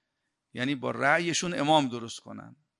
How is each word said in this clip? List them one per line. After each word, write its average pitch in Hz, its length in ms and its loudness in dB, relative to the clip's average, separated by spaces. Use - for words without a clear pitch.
یعنی 135 220 -2
با 123 160 -4
رأیشون 165 680 0
امام 147 280 4
درست 117 320 -8
کنن. 110 360 -16